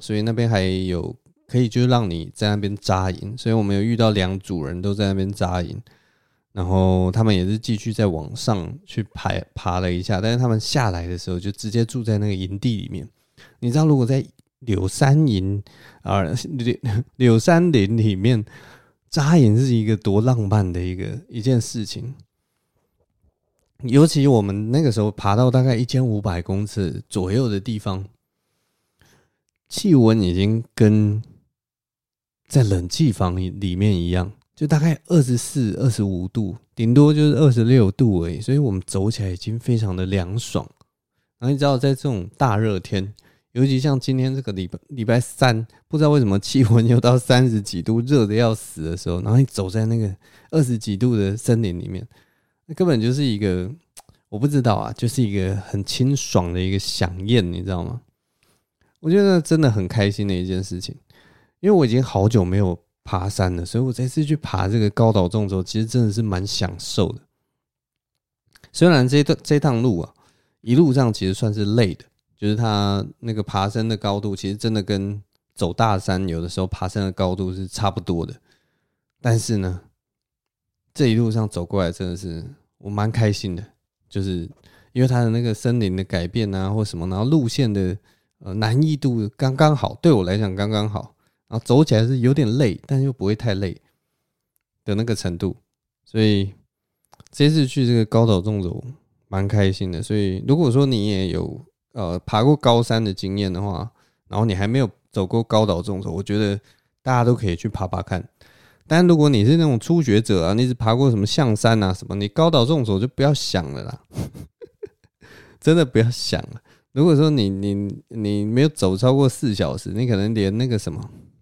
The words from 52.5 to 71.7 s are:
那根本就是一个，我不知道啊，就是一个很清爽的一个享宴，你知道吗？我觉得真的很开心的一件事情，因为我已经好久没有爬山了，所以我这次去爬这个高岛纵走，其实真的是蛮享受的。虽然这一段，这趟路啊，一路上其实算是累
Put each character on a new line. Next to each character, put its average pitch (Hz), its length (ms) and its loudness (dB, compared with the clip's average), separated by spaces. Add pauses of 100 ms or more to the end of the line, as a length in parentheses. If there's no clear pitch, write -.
那 160 80 -14
根 180 140 0
本 123 140 2
就 120 120 0
是 147 100 -2
一 113 140 0
个， 92 320 -2 (600)
我 104 100 -10
不 139 80 0
知 143 140 2
道 113 140 2
啊， 110 180 -6
就 120 140 -4
是 127 140 -2
一 101 140 0
个 95 200 0
很 101 280 -6
清 135 320 0
爽 90 380 -2
的 90 80 -2
一 92 100 -2
个 98 80 0
享 95 480 -4
宴， 104 240 2
你 90 100 -6
知 90 80 -8
道 87 140 -4
吗？ - 180 -8 (1000)
我 160 100 0
觉 202 100 6
得 190 200 4
真 160 180 2
的 143 100 4
很 101 180 0
开 101 220 0
心 101 180 -2
的 98 60 0
一 90 120 -2
件 92 160 -2
事 90 200 -8
情， - 140 -12 (640)
因 190 80 2
为 - 20 6
我 170 140 6
已 110 40 0
经 127 140 2
好 101 240 2
久 113 160 4
没 92 140 0
有 90 200 0 (280)
爬 95 240 -4
山 92 260 0
了， 85 100 -6
所 113 140 -4
以 127 40 0
我 127 100 -2
这 127 120 -4
次 147 200 -2
去 151 100 0
爬 95 320 -4
这 113 120 0
个 104 100 2
高 113 240 4
岛 92 160 2
纵 107 180 -2
走， 95 160 -2
其 107 160 -4
实 110 60 0
真 117 200 0
的 104 60 0
是 113 100 -2
蛮 98 240 -2
享 92 320 -4
受 - 360 -2
的。 - 80 -14 (1500)
虽 170 160 4
然 131 180 6
这 139 120 2
一 143 40 4
段， 160 180 0
这 147 160 0
趟 131 240 0
路 110 180 0
啊， - 140 -10 (460)
一 117 160 0
路 151 160 6
上 123 220 2
其 98 120 -4
实 95 80 0
算 107 200 -2
是 107 100 -4
累 104 320 2